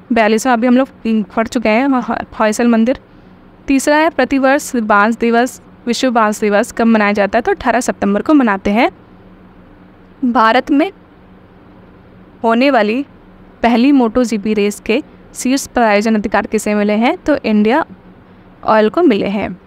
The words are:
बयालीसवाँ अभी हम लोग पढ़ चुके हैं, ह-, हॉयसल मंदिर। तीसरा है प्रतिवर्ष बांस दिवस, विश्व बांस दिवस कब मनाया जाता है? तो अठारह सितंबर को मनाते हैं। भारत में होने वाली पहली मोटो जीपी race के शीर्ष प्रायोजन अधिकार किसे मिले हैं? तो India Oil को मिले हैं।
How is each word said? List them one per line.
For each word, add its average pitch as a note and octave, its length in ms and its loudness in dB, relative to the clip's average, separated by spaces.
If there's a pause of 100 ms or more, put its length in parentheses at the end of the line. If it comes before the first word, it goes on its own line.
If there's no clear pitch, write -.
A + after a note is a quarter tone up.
(140)
बयालीसवाँ A3 400 2
अभी A#3 140 0
हम B3 100 4
लोग C4 120 0 (460)
पढ़ A3+ 120 -2
चुके A3+ 220 -4
हैं, A#3+ 200 0
ह-, A#3+ 340 -4 (160)
हॉयसल A3 280 0
मंदिर। A#3 320 0 (680)
तीसरा C#4 280 0
है D#4 140 2
प्रतिवर्ष C4+ 680 0
बांस A3 420 0
दिवस, A#3 440 -2 (260)
विश्व A#3+ 240 -2
बांस G#3+ 300 0
दिवस A3 300 0
कब A#3 140 -2
मनाया G#3 260 2
जाता G3+ 260 0
है? B3 40 2
तो G4 100 -2
अठारह B3 280 -2
सितंबर G3+ 420 -2
को D#4 120 0
मनाते G#3 380 0
हैं। B3+ 200 0 (1400)
भारत A3+ 400 2
में D#4+ 200 2 (1500)
होने A#3+ 280 2
वाली A#3 340 0 (580)
पहली A#3+ 280 2
मोटो B3 320 2
जीपी G#3+ 300 -4
race G#3 260 -2
के B3 240 -4 (320)
शीर्ष C4 320 -4
प्रायोजन A3 480 0
अधिकार G#3 300 -2
किसे G#3 300 -4
मिले G#3 180 0
हैं? B3 240 0
तो D4 280 -2
India A3 400 0 (800)
Oil G#3+ 260 2
को E4+ 140 -2
मिले G3+ 240 2
हैं। G3 400 -6